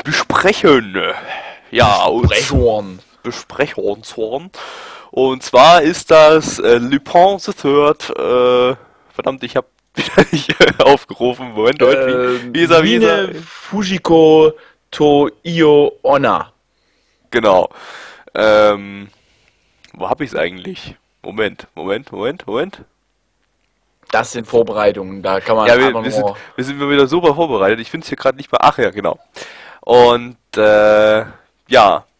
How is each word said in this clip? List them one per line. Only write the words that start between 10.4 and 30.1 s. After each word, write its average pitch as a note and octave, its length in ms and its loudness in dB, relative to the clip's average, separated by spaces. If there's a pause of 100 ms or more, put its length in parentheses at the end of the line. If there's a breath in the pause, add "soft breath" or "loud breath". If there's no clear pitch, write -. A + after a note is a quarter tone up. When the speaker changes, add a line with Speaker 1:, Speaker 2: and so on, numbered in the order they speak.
Speaker 1:
aufgerufen. B2 680 0
Moment, A#2 280 0
Moment, C3 240 2
wie, B2+ 60 -2
Speaker 2:
Ähm, B2 420 -4
Speaker 1:
wie E3 100 -2
ist E3+ 80 -2
er, D#3+ 120 4
wie A3 120 0
ist A3+ 80 2
er? G3 240 0
Speaker 2:
Mine E3 140 -14
Fujiko E3 1120 2 (400 soft breath)
to C#3+ 380 2 (140)
Io D3+ 500 2 (100)
Onna. B2+ 500 0 (800)
Speaker 1:
Genau. G#2 380 2 (680 loud breath)
Ähm, G2+ 760 0 (840)
wo - 140 -8
hab B2+ 140 -4
ich's C3+ 140 -8
eigentlich? F#2 600 -8 (280)
Moment, G#2 500 -8
Moment, G2 380 -10
Moment, A#2+ 340 -10
Moment. C#3+ 380 -8 (1300)
Speaker 2:
Das A2+ 200 -4
sind A#2 160 -12
Vorbereitungen, G#2 720 -4
da F#2+ 200 -4
kann A2+ 160 -2
man A2 100 0
Speaker 1:
Ja, A#2+ 100 4
wir, C3 100 0
Speaker 2:
einfach A2+ 160 -6
Speaker 1:
wir - 80 -8
sind, G#2 140 -4
Speaker 2:
nur G2+ 120 -6 (180 loud breath)
Speaker 1:
wir B2 80 -8
sind C#3 160 -10
wieder C#3+ 280 2
super D#3+ 280 0
vorbereitet. A2+ 460 0
Ich - 100 -16
find's - 160 -12
hier C3+ 80 -10
grad C3 220 -4
nicht D3 140 -18
mehr. - 120 0
Ach D3 140 2
ja, A2 140 -2
genau. F#2+ 280 -6 (600 loud breath)
Und, A#2+ 560 2 (180)